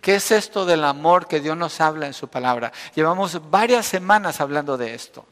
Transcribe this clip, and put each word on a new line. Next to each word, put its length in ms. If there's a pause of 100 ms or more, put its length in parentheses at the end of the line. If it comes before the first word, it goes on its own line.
¿Qué 160
es 140
esto 360
del 180
amor 420
que 140
Dios 160
nos 240
habla 260
en 60
su 160
palabra? 420 (240)
Llevamos 560
varias 360
semanas 540
hablando 360
de 180
esto. 380